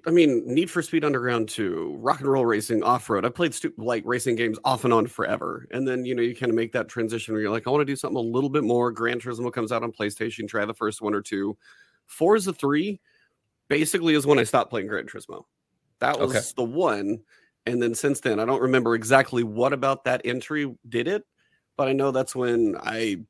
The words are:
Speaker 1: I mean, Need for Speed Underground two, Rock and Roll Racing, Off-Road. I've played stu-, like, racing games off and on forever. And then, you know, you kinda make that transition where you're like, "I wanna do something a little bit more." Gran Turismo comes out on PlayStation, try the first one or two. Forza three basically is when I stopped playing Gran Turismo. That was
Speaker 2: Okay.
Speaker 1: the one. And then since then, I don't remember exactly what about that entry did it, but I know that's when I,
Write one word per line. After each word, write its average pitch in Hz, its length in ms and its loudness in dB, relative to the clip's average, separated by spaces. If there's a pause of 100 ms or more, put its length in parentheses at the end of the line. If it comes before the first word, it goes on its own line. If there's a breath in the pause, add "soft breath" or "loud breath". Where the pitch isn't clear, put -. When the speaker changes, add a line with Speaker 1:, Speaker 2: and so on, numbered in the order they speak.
Speaker 1:
I 165 40 0
mean, 151 340 4
Need 147 260 0
for 170 100 -2
Speed 151 220 -2
Underground 123 460 0
two, 82 500 -4
Rock 135 220 0
and 139 80 0
Roll 135 160 4
Racing, 107 380 2
Off-Road. 113 420 2
I've 123 100 -2
played 165 180 0
stu-, - 240 -6
like, 117 280 -2
racing 120 320 -2
games 113 260 0
off 131 220 0
and 120 80 4
on 113 140 4
forever. - 640 -6
And 135 140 -4
then, 127 200 -2
you 123 100 -4
know, 120 60 -2
you 120 120 0
kinda 120 220 -2
make 113 160 -2
that 117 160 -2
transition 113 460 -4
where 107 80 -2
you're 104 100 -2
like, 113 160 -4
"I - 20 -4
wanna 147 140 2
do 135 140 -4
something 131 200 -6
a 120 40 -2
little 123 280 0
bit 143 140 0
more." 120 280 2
Gran 117 280 -2
Turismo 120 320 -6
comes 113 220 -4
out 117 100 -2
on 117 80 -6
PlayStation, 110 560 -6
try 104 180 -2
the 110 80 -6
first 107 280 -4
one 107 120 -2
or 104 80 -2
two. 104 360 -4 (480 soft breath)
Forza 190 480 2
three 156 480 -2 (680)
basically 160 460 2
is 139 120 2
when 143 120 6
I 113 40 4
stopped 120 260 2
playing 104 180 -4
Gran 98 200 -6
Turismo. - 380 -16 (540)
That 143 200 0
was 131 180 0
Speaker 2:
Okay. 104 40 2 (140)
Speaker 1:
the 127 80 0
one. 113 580 0 (440 soft breath)
And 123 160 0
then 117 140 2
since - 260 0
then, 107 180 0
I 113 60 0
don't 123 160 0
remember 127 340 4
exactly 120 480 4
what 117 300 0
about 135 320 -2
that 127 200 2
entry 127 500 -4 (140)
did 120 180 -2
it, 208 180 -4 (520)
but 139 120 2
I 135 40 4
know 139 180 2
that's 131 240 0
when 120 460 2
I, 110 360 -2 (120)